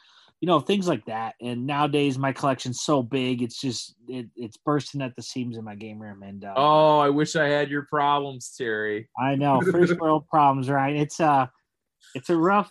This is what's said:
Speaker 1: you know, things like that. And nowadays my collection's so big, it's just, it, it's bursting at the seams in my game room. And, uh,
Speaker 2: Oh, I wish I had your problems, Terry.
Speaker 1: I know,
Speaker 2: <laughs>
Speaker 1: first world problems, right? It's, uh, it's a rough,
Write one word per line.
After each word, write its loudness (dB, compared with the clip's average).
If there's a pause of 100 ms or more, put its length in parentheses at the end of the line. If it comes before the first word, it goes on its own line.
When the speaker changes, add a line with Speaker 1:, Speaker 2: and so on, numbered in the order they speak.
(400)
Speaker 1:
you -4
know, 4
things 0
like 0
that. -8
And -6
nowadays 0
my 0
collection's -4
so 2
big, -2
it's -6
just, -8 (100)
it, -10 (100)
it's -12
bursting -4
at -8
the -12
seams -8
in -12
my -12
game -14
room. -16
And, -14
uh, -12
Speaker 2:
Oh, 6
I 4
wish 0
I 4
had 0
your -4
problems, -2
Terry. -4 (100)
Speaker 1:
I 0
know, 2
Speaker 2:
<laughs> 2
Speaker 1:
first 2
world 0
problems, 4
right? 0
It's, -4
uh, 4 (680)
it's -6
a 4
rough, 2